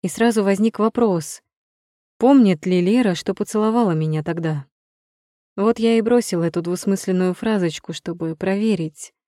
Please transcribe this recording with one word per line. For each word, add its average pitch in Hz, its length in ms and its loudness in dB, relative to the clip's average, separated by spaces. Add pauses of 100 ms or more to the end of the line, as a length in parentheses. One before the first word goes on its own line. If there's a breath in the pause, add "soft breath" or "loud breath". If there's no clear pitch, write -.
И 190 60 -4
сразу 220 360 0
возник 196 340 0
вопрос, 208 640 0 (760)
помнит 233 480 4
ли 180 160 2
Лера, 208 320 2
что - 180 -6
поцеловала 220 600 0
меня 156 300 -2
тогда? 160 440 -4 (880)
Вот 214 220 0
я 226 180 2
и 226 60 2
бросил 220 400 0
эту 170 180 -2
двусмысленную 185 720 -2
фразочку, 180 640 -4
чтобы 165 420 -8
проверить. 190 800 -4 (140)